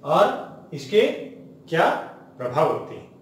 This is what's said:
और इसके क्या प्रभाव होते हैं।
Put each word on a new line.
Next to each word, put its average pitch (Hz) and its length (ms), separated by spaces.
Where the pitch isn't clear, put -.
और - 680
इसके 208 280
क्या 165 200
प्रभाव 127 360
होते - 220
हैं। - 120